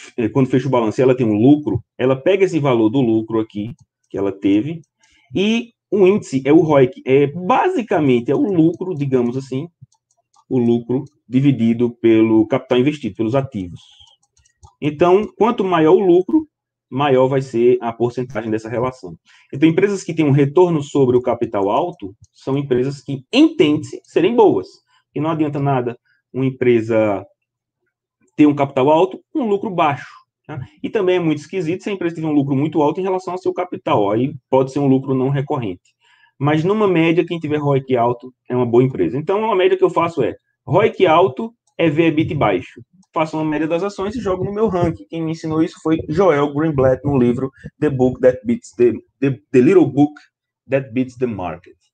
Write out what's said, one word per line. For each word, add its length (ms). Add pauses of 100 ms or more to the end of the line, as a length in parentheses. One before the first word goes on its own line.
(140)
é, 140
quando 200
fecha 200
o 20
balanço 300
e 20
ela 140
tem 100
um 140
lucro, 420 (140)
ela 180
pega 300
esse 140
valor 320
do 100
lucro 400
aqui, 340 (360)
que 80
ela 140
teve, 500 (520)
e 380 (180)
o 160
índice 380
é 80
o 80
roic, 460
é, 220
basicamente 1000
é 40
o 80
lucro, 520
digamos 400
assim, 320 (800)
o 120
lucro 460 (220)
dividido 680
pelo 500
capital 320
investido, 360
pelos 200
ativos. 460 (1000)
Então, 480 (120)
quanto 260
maior 300
o 120
lucro, 400 (440)
maior 360
vai 140
ser 400
a 100
porcentagem 600
dessa 180
relação. 480 (340)
Então, 160
empresas 380
que 80
têm 140
um 40
retorno 520
sobre 340
o 60
capital 480
alto 440 (160)
são 280
empresas 420
que, 320
em 240
tese, 480
serem 320
boas. 300 (480)
E 60
não 100
adianta 280
nada 400 (320)
uma 140
empresa 800 (1120)
ter 100
um 80
capital 360
alto 420
com 80
um 80
lucro 220
baixo, 420 (340)
tá? 140 (220)
E 80
também 260
é 40
muito 180
esquisito 440
se 60
a 60
empresa 220
tiver 100
um 60
lucro 220
muito 280
alto 180
em 40
relação 280
ao 60
seu 160
capital. 560
Aí 240 (160)
pode 200
ser 100
um 60
lucro 280
não 160
recorrente. 640 (440)
Mas, 240
numa 240
média, 380
quem 140
tiver 180
roic 400
alto 380 (160)
é 60
uma 100
boa 180
empresa. 320
Então, 220
uma 180
média 220
que 60
eu 60
faço 320
é 120 (320)
roic 400
alto, 480 (240)
E 100
V 160
ebit 300
baixo. 480 (300)
Faço 240
uma 80
média 240
das 140
ações 340
e 40
jogo 220
no 100
meu 160
ranking. 400
Quem 140
me 100
ensinou 300
isso 200
foi 160 (100)
Joel 460
Greenblatt, 500
no 140
livro 320 (280)
The 120
Book 300
That 240
Beats 280
the, 220 (260)
the, 180 (140)
The 80
Little 260
Book 280 (540)
That 240
Beats 240
the 100
Market. 500 (180)